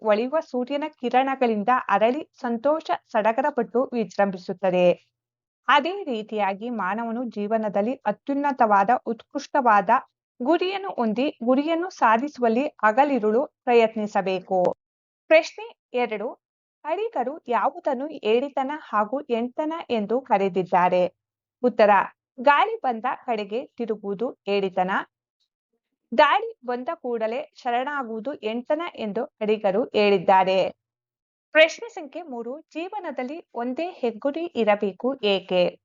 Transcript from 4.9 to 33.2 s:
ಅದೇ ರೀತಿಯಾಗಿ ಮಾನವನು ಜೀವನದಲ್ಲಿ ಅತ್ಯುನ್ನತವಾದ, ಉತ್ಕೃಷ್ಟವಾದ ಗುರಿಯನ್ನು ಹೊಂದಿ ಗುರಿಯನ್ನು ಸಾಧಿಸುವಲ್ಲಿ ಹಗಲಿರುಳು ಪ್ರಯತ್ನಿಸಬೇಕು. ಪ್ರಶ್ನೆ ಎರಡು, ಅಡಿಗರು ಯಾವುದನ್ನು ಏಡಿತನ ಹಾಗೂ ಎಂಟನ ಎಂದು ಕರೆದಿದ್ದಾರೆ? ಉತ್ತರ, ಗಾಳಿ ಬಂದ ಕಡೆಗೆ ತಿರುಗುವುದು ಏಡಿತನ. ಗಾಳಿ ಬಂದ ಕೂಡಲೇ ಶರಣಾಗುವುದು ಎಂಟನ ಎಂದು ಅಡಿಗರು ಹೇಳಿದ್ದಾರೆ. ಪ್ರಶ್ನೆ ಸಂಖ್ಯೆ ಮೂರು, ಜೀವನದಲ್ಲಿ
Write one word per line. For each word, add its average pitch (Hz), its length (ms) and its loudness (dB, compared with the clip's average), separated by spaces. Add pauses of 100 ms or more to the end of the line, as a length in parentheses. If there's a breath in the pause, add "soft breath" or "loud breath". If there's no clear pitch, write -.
ಅದೇ 330 360 2
ರೀತಿಯಾಗಿ 214 640 -4
ಮಾನವನು 226 540 -4
ಜೀವನದಲ್ಲಿ 208 720 -2 (120)
ಅತ್ಯುನ್ನತವಾದ, 233 840 0 (160)
ಉತ್ಕೃಷ್ಟವಾದ 226 840 0 (500)
ಗುರಿಯನ್ನು 359 500 -2
ಹೊಂದಿ 233 520 -2
ಗುರಿಯನ್ನು 320 480 0
ಸಾಧಿಸುವಲ್ಲಿ 247 760 0
ಹಗಲಿರುಳು 226 800 2 (180)
ಪ್ರಯತ್ನಿಸಬೇಕು. 208 960 2 (680)
ಪ್ರಶ್ನೆ 330 360 4 (260)
ಎರಡು, 226 360 -2 (560)
ಅಡಿಗರು 311 500 -4 (140)
ಯಾವುದನ್ನು 269 600 -2 (160)
ಏಡಿತನ 262 560 0
ಹಾಗೂ 220 400 -2 (100)
ಎಂಟನ 247 420 -2 (180)
ಎಂದು 226 300 -2
ಕರೆದಿದ್ದಾರೆ? 180 800 2 (600)
ಉತ್ತರ, 240 280 4 (500)
ಗಾಳಿ 320 360 4
ಬಂದ 233 280 -6 (220)
ಕಡೆಗೆ 220 400 -6
ತಿರುಗುವುದು 214 680 -6 (120)
ಏಡಿತನ. 190 420 0 (1200)
ಗಾಳಿ 370 500 4
ಬಂದ 247 300 -6
ಕೂಡಲೇ 226 460 -4 (140)
ಶರಣಾಗುವುದು 254 800 -4
ಎಂಟನ 247 480 -4 (120)
ಎಂದು 220 300 -4 (160)
ಅಡಿಗರು 214 440 0
ಹೇಳಿದ್ದಾರೆ. 190 760 4 (960)
ಪ್ರಶ್ನೆ 320 340 4
ಸಂಖ್ಯೆ 330 340 -12
ಮೂರು, 247 380 -10
ಜೀವನದಲ್ಲಿ 320 920 -8